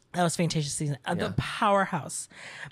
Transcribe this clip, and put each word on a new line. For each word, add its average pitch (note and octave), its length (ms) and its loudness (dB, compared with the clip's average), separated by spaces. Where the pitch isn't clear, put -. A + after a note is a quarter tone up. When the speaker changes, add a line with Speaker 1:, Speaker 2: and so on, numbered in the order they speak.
Speaker 1:
That F3 100 2
was E3+ 120 2
Fantasia D#3+ 340 0
season. D3 360 -2
Uh, - 100 -2
the - 100 0
Speaker 2:
Yeah. - 120 -2
Speaker 1:
powerhouse. - 920 2